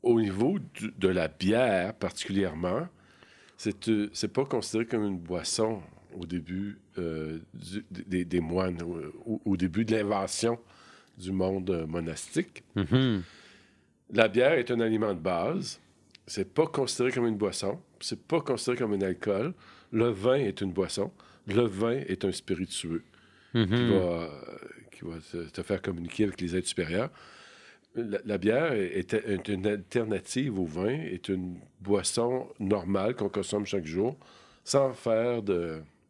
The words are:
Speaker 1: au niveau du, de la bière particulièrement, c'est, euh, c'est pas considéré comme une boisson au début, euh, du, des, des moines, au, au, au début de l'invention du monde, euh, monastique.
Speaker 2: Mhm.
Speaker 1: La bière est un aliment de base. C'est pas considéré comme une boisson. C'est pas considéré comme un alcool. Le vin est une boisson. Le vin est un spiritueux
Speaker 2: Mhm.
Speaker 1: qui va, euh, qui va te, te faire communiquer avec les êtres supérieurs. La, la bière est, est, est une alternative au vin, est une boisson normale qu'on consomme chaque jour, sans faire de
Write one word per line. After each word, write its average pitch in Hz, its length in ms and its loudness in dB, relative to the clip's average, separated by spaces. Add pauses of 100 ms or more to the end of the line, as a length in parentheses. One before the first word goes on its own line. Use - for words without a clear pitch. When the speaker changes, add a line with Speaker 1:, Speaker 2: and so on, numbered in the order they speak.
Speaker 1:
au 117 180 6
niveau 110 380 2 (160)
du, 107 240 -8
de 92 100 4
la 87 200 2
bière 101 680 2
particulièrement, 95 920 -2 (680)
c'est, - 320 -4
euh, 104 240 2
c'est - 200 -4
pas 135 120 2
considéré 113 420 -2
comme 110 180 0
une 98 140 -2
boisson 90 640 -2 (380)
au 87 80 -8
début, 90 540 -6 (180)
euh, 80 400 -6 (160)
du, 98 360 -10
des, 90 340 -2
des 87 160 2
moines, 87 420 -2
au, 85 160 -6 (360)
au, - 100 -4
au 98 120 2
début 92 280 2
de 110 120 0
l'invention 104 640 0 (600)
du 92 140 -6
monde, 95 380 0
euh, 82 160 0
monastique. - 800 -4 (100)
Speaker 2:
Mhm. 107 480 4 (880)
Speaker 1:
La 110 160 8
bière 123 260 6
est 127 160 0
un 117 100 2
aliment 110 340 2
de 82 60 -6
base. 92 600 -2 (460)
C'est - 260 -6
pas 156 140 4
considéré 131 460 0
comme 120 140 2
une 110 100 2
boisson. 98 440 -2 (200)
C'est - 200 -6
pas 160 200 2
considéré 123 380 0
comme 110 160 2
un 98 80 0
alcool. 101 520 0 (380)
Le 113 160 4
vin 113 260 4
est 120 260 0
une 95 120 0
boisson. 95 400 -2 (340)
Le 104 200 4
vin 107 260 0 (160)
est 95 160 -2
un 92 80 2
spiritueux 85 720 -4 (500)
Speaker 2:
Mhm. 113 120 4
Speaker 1:
qui 120 220 2
va, 107 80 6
euh, 85 320 0 (600)
qui - 140 -18
va 85 100 -8 (160)
te, 85 200 -8
te 92 120 -8
faire 95 200 -2
communiquer 85 420 -2
avec 95 160 -2
les 90 160 -2
êtres 90 120 0
supérieurs. 90 420 -2 (840)
La, 104 300 -4
la 104 140 -2
bière 127 340 4
est, 98 240 0
est, 90 160 -2
est 104 360 0
une 98 180 -2
alternative 107 920 -2
au 92 60 2
vin, 85 240 -2
est 127 400 -4
une 90 300 -2 (220)
boisson 117 680 0 (100)
normale 98 560 2
qu'on 101 140 -2
consomme 104 380 -2
chaque 95 180 -2
jour, 95 320 0 (480)
sans 135 300 2
faire 117 480 0
de 85 400 -2 (280)